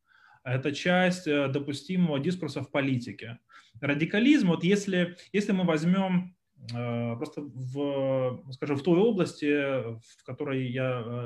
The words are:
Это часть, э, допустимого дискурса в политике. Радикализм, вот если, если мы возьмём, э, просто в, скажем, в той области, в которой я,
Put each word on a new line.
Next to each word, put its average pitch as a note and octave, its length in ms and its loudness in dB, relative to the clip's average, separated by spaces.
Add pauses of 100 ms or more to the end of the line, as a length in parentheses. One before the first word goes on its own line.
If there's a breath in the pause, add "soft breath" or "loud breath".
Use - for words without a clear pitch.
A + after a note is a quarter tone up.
(440 soft breath)
Это C3 280 -2
часть, F3+ 560 2
э, C#3+ 200 2
допустимого C#3+ 720 -2
дискурса D#3 420 -4
в - 100 -12
политике. A#2+ 640 -2 (420 loud breath)
Радикализм, G3+ 680 4
вот D#3+ 160 2
если, F3+ 520 2 (160 loud breath)
если G#3 200 0
мы F#3 120 2
возьмём, F3+ 720 2 (380)
э, A#2 420 -2
просто D3 260 -8
в, C3+ 1120 -2
скажем, C#3+ 240 -4
в C#3+ 60 -4
той F3 180 4
области, F#3+ 460 0 (540)
в - 260 -20
которой C3+ 440 -4
я, B2+ 340 -2 (220)